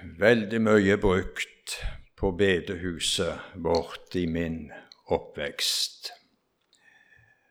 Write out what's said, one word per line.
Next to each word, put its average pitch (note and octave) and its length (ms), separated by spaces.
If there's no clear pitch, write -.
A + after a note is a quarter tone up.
veldig A2 400
mye G#2+ 400
brukt - 760
på G2 160
bedehuset F2 1200
vårt E2 640
i F2+ 80
min E2 300
oppvekst. - 1040